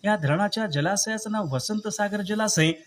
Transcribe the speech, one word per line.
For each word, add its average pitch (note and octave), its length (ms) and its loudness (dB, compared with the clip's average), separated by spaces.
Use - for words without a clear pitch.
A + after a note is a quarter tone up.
या G#3+ 120 4
धरणाच्या G3+ 500 0
जलाशयाचं G3+ 680 -2
नाव F#3 220 -2
वसंत G#3+ 340 -2
सागर G#3 320 -2
जलाशय, G3+ 520 2